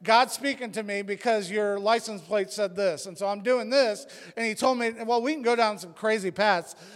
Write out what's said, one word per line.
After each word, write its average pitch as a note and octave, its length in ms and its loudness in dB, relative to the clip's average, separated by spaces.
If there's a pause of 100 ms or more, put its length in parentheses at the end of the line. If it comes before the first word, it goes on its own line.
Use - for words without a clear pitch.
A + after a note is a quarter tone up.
"God's A3+ 320 6
speaking B3 380 -4
to G#3 100 -6
me G3+ 220 -4
because G3+ 480 -2
your G#3 260 0
license G#3+ 440 0
plate F#3+ 280 -2
said G3 260 -4
this, F#3 300 -2
and F#3 100 -14
so G3 120 -4
I'm G3+ 140 -4
doing A#3 280 0
this, A#3 380 2 (280)
and A3+ 80 -4
he A3 120 -2
told B3+ 240 2
me," A#3 100 0 (160)
well, A#3 160 2
we C#4 120 0
can D4 100 -6
go A#3+ 120 4
down G#3+ 220 2
some E3+ 160 -16
crazy G#3 380 0
paths. G3 440 0 (200)